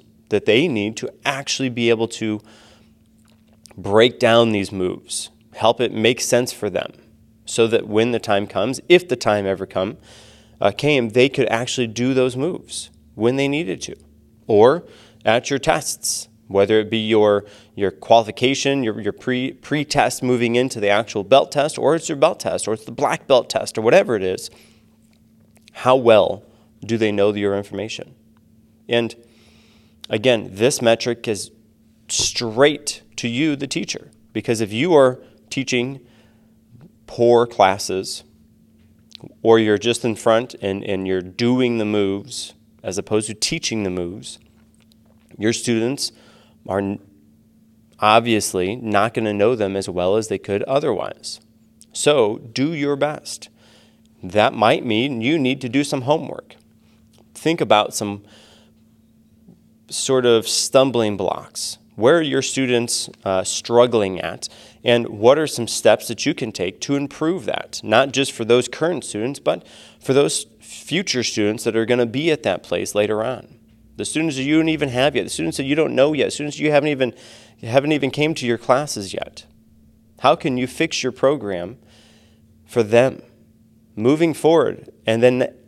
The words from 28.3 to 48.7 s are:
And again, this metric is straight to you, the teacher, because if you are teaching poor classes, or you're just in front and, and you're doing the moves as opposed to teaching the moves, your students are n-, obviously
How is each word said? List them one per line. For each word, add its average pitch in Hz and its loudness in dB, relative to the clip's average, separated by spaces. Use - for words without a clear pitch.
And 117 0
again, 110 0
this 117 0
metric 117 0
is 101 -6
straight - 0
to 123 -4
you, 139 -2
the 139 -8
teacher, - -8
because 110 -2
if 101 -4
you 156 2
are 131 4
teaching 131 -4
poor 120 4
classes, 95 0
or 113 8
you're 107 4
just 117 -2
in 110 -2
front 117 0
and, 98 -4
and 95 -4
you're 92 -2
doing 120 0
the 107 -2
moves 101 -4
as 95 -8
opposed 107 -2
to 110 -8
teaching 113 -4
the 95 -4
moves, 90 -8
your 107 0
students 120 -2
are 95 -4
n-, 101 -4
obviously 107 2